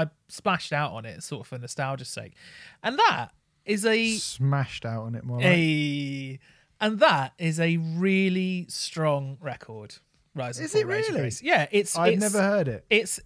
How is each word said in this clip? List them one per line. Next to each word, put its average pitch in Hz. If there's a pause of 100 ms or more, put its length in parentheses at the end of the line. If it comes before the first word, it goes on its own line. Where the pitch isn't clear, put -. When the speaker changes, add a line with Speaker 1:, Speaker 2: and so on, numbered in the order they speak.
Speaker 1:
I 156 (220)
splashed -
out 147
on 113
it -
sort 117
of -
for 127
nostalgia's 131
sake. - (480)
And 247
that 359 (340)
is 208
a 226
Speaker 2:
Smashed 139
out 113
on 117
it 113
more 123
like. 185
Speaker 1:
a, 143 (420)
and 214
that 160
is 165
a 170
really 185
strong 143
record, 110 (400)
Rise 123
and 311
Speaker 2:
Is 311
Speaker 1:
Fall, 427
Speaker 2:
it 381
Speaker 1:
Rage 427
and 392
Speaker 2:
really? -
Speaker 1:
Grace. 120
Yeah, 254
it's, 202
Speaker 2:
I'd 175
Speaker 1:
it's, 190
Speaker 2:
never 208
heard 196
it. 107
Speaker 1:
it's, 214